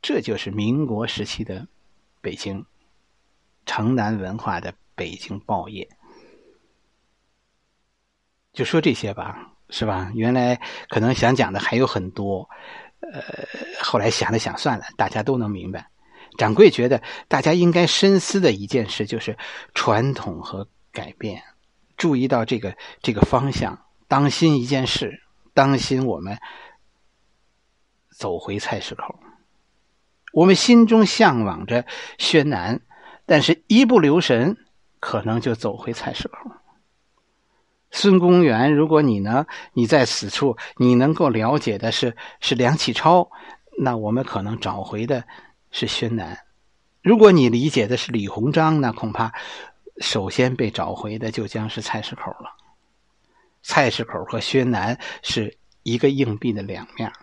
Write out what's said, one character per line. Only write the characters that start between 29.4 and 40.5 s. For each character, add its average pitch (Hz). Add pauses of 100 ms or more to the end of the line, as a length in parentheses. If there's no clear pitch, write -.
我 165
们 190
心 233
中 220
向 151
往 92
着 120 (340)
宣 151
南， 104 (440)
但 151
是 -
一 247
不 233
留 156
神， 135 (420)
可 104
能 113
就 117
走 110
回 -
菜 -
市 -
口。 - (1500)
孙 190
公 180
园， 135
如 151
果 156
你 117
能， 117 (260)
你 120
在 131
此 -
处， 131 (220)